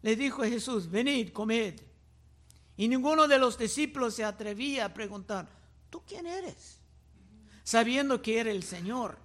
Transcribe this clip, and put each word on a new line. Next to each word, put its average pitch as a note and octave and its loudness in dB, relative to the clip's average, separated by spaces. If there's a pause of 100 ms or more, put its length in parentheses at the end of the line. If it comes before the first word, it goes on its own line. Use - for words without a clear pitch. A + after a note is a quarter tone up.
Le A3 2
dijo B3+ 0
Jesús, A3 -2
"Venid, A#3+ 0
comed". A3 -2 (960)
Y G#3+ 2
ninguno D4 4
de C#4 8
los B3+ 4
discípulos B3+ -2
se A3 -4
atrevía G#3+ -4
a - -4
preguntar, G3+ -8 (400)
"¿Tú E4+ -14
quién F4 -10
eres?", - -10 (840)
sabiendo B3 2
que A3 0
era A3+ 0
el F#3+ -4
Señor. G3+ -6